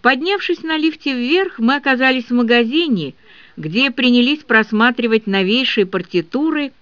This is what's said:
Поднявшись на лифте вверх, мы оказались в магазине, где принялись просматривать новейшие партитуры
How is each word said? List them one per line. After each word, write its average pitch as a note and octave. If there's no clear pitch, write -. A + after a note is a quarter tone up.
Поднявшись E4+
на D#4+
лифте D4+
вверх, D#4+
мы A#3+
оказались C4
в B3
магазине, A#3+
где G3
принялись B3+
просматривать A3+
новейшие G3
партитуры B3+